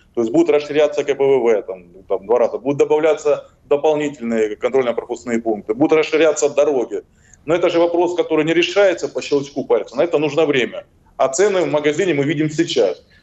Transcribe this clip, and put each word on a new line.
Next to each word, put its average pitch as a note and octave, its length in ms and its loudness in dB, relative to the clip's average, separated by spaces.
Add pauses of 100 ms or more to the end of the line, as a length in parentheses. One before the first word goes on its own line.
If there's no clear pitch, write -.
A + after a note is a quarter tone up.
(160)
То A#2+ 60 0
есть A2+ 100 -2
будут D#3 180 4
расширяться D3 540 0
К C#3 120 -2
П C3+ 80 0
В C3+ 200 4
В, A2+ 180 2
там, F#2 220 -12 (240)
там, G2 180 -4
два A#2 140 2
раза, A2 180 0
будут C3+ 200 -4
добавляться D3+ 720 0 (200)
дополнительные C#3+ 840 -2
контрольно-пропускные A#2+ 880 -2
пункты, A2 320 -4
будут D#3 240 2
расширяться D3+ 520 2
дороги. B2+ 540 -2 (420)
Но D3+ 80 -2
это F3+ 160 0
же E3+ 100 0
вопрос, E3+ 360 0
который D#3+ 300 0
не D#3+ 80 0
решается E3+ 540 2
по B2+ 140 -8
щелчку C#3 440 -4
пальца, A2 300 0
на C#3+ 80 0
это E3+ 140 0
нужно D3+ 280 0
время. A2+ 400 -2 (320)
А C3 100 2
цены F#3 340 0
в D3+ 100 0
магазине D3+ 420 0
мы C#3 100 0
видим D3+ 260 -2
сейчас. C#3+ 540 -2 (200)